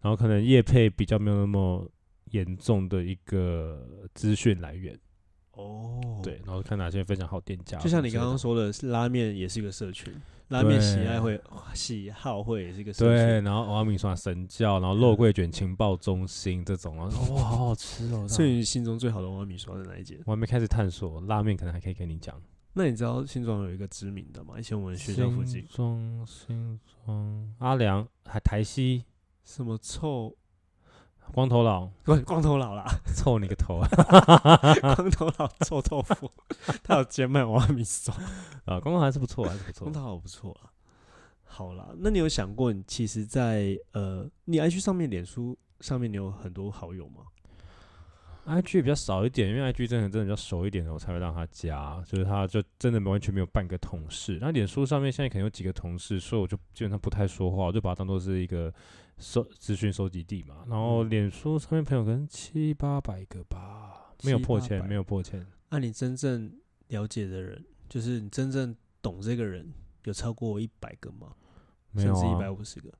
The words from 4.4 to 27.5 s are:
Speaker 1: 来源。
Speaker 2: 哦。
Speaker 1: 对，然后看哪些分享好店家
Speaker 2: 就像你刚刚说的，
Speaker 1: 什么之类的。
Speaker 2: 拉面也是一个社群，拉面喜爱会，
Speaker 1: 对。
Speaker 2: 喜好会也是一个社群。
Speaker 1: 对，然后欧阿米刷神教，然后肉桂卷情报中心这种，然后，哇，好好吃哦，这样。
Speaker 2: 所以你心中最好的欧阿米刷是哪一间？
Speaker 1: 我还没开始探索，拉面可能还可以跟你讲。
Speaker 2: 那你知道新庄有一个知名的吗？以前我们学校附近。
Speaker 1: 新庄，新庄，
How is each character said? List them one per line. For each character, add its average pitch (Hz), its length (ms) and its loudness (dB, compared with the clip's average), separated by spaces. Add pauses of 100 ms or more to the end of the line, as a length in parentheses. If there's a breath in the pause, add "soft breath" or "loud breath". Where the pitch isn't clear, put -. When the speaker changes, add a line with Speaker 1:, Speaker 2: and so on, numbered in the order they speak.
Speaker 1:
来 85 140 -12
源。 92 220 -12 (580)
Speaker 2:
哦。 110 460 -12 (220)
Speaker 1:
对， 92 240 -8
然 92 80 -6
后 95 80 -4
看 104 160 -4
哪 87 100 -2
些 95 140 -2
分 95 140 0
享 92 100 -6
好 92 140 -6
店 92 240 -8
家 - 140 -10
Speaker 2:
就 165 120 0
像 165 120 4
你 123 80 0
刚 117 140 0
刚 131 140 0
说 120 160 0
的， 107 180 2
Speaker 1:
什 135 140 -8
么 - 0 -
之 - 0 -
类 123 60 -2
的。 117 60 2
Speaker 2:
拉 120 100 2
面 117 280 0
也 92 120 -4
是 92 100 -6
一 110 60 -4
个 98 80 -6
社 98 180 -8
群， - 240 -12 (360 soft breath)
拉 123 120 2
面 107 180 8
喜 101 200 6
爱 113 200 0
会， 110 160 0
Speaker 1:
对。 - 80 -10 (300)
Speaker 2:
喜 104 380 -6
好 107 280 -6
会 107 220 -2
也 87 100 -8
是 95 80 -10
一 104 40 -8
个 101 80 -8
社 113 120 2
群。 117 40 10
Speaker 1:
对， 117 320 8
然 101 120 2
后 113 120 2
欧 104 80 -4
阿 107 100 2
米 107 160 2
刷 95 160 0
神 90 320 -4
教， 101 320 2
然 92 100 2
后 98 80 4
肉 113 200 8
桂 110 160 6
卷 90 180 2
情 92 240 -2
报 98 220 2
中 92 320 -2
心 90 360 -4
这 95 120 -2
种， 80 180 -10
然 82 160 -6
后， 127 240 -2
哇， 135 80 2
好 120 240 2
好 113 80 2
吃 - 300 -10
哦， 117 60 -4
这 117 80 -2
样。 101 100 -4
Speaker 2:
所 147 180 4
以 131 60 4
你 120 100 2
心 120 220 -2
中 113 120 -4
最 120 140 -2
好 107 100 -4
的 92 60 -6
欧 95 120 -8
阿 98 60 -6
米 92 140 -12
刷 92 180 -12
是 95 60 -10
哪 92 160 -14
一 92 60 -12
间？ - 120 -16 (100)
Speaker 1:
我 110 40 -2
还 107 60 0
没 110 100 0
开 120 140 2
始 110 80 0
探 107 200 2
索， 82 340 -6
拉 104 200 0
面 104 140 2
可 85 80 -6
能 85 100 -4
还 87 60 -6
可 92 100 -6
以 - 20 -6
跟 87 160 -8
你 80 100 -6
讲。 - 220 -14 (360)
Speaker 2:
那 185 120 2
你 117 80 0
知 117 80 -2
道 123 200 -2
新 131 200 -6
庄 107 180 -2
有 92 80 -6
一 90 60 -8
个 98 100 -8
知 98 240 -10
名 98 220 -10
的 92 100 -16
吗？ - 160 -18
以 113 40 -12
前 113 140 -6
我 98 120 -6
们 90 100 -8
学 - 140 -6
校 123 180 2
附 123 140 -2
近。 123 160 -6
Speaker 1:
新 - 100 -14
庄， 117 560 -4
新 117 540 -10 (260)
庄， 107 520 -6